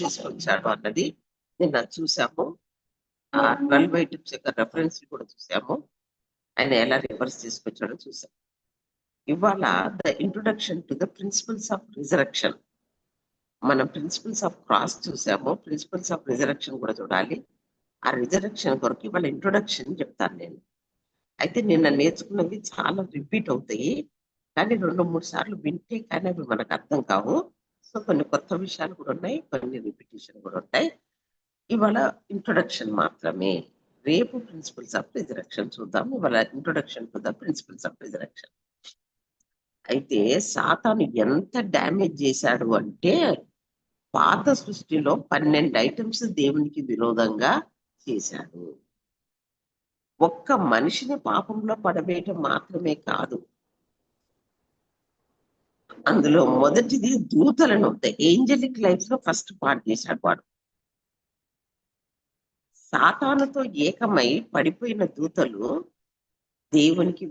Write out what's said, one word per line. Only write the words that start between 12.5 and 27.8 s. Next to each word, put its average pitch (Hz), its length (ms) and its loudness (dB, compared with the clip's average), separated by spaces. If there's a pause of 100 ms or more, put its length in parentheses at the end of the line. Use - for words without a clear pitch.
మనం 131 240 2
principles 180 520 -8
of 170 80 -4 (120)
cross - 260 2 (140)
చూసాము, 107 440 -2 (160)
principles 160 480 -8
of 165 60 -8 (100)
resurrection 135 520 -2
కూడా 110 180 -4
చూడాలి. 98 360 -2 (680)
ఆ 127 40 4 (120)
రిజరక్షన్ 185 600 -2
కొరకు - 260 -2
ఇవాళ 180 160 -2 (100)
ఇంట్రొడక్షన్ - 680 -2
చెప్తాను - 400 -4
నేను. - 180 -16 (840)
అయితే 156 160 0 (100)
నిన్న 160 180 6 (140)
నేర్చుకున్నవి 170 560 0 (140)
చాలా - 320 -2 (140)
రిపీట్ 185 360 -4
అవుతాయి, 120 400 -2 (640)
కానీ 208 180 0 (100)
రెండు 175 180 0 (100)
మూడు 165 200 -4
సార్లు - 320 -6
వింటే 180 340 -6 (120)
కానీ 175 220 -4
అవి 170 200 -8
మనకు 110 240 -2
అర్థం - 240 -2 (100)
కావు. 98 260 2 (520)